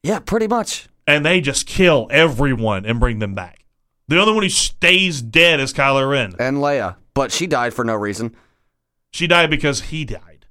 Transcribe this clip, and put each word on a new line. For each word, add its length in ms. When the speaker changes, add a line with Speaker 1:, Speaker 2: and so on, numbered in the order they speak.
Speaker 1:
Yeah, 180
pretty 280
much. 420
Speaker 2:
And 180
they 140
just 280
kill 440
everyone 720
and 140
bring 200
them 140
back. 300
The 100
only 140
one 100
who 60
stays 720
dead 400
is 120
Kylo 360
Ren. 280
Speaker 1:
And 200
Leia. 400
But 180
she 140
died 300
for 100
no 100
reason. 400
Speaker 2:
She 160
died 240
because 300
he 220
died. 480